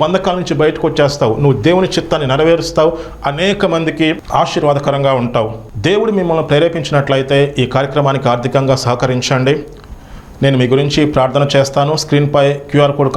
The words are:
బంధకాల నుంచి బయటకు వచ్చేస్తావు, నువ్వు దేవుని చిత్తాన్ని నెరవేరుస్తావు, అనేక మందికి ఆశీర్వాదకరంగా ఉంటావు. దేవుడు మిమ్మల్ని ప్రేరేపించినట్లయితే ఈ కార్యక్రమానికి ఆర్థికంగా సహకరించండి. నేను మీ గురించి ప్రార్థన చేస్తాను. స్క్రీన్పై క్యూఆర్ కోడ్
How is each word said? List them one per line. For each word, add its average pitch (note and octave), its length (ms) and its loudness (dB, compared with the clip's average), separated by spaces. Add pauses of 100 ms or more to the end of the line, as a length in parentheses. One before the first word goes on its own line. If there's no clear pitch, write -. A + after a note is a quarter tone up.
బంధకాల F3+ 380 0
నుంచి D#3 220 -4
బయటకు D#3 280 0
వచ్చేస్తావు, C#3 440 0 (100)
నువ్వు C#3 120 4 (120)
దేవుని F3+ 280 2
చిత్తాన్ని D3+ 360 -2
నెరవేరుస్తావు, D#3 600 2 (380)
అనేక F#3+ 440 -2
మందికి D#3+ 340 -2 (340)
ఆశీర్వాదకరంగా C#3 800 0
ఉంటావు. A#2 280 -2 (380)
దేవుడు G#3+ 320 2
మిమ్మల్ని E3 320 0
ప్రేరేపించినట్లయితే C#3+ 880 0 (240)
ఈ - 20 -2 (100)
కార్యక్రమానికి C#3 580 0
ఆర్థికంగా C3 520 0
సహకరించండి. B2+ 680 0 (880)
నేను C3+ 180 4
మీ B2+ 140 2
గురించి D3 280 2 (120)
ప్రార్థన C#3 400 2
చేస్తాను. C#3 400 2 (100)
స్క్రీన్పై C#3+ 400 2 (260)
క్యూఆర్ C#3+ 280 2
కోడ్ C#3 180 2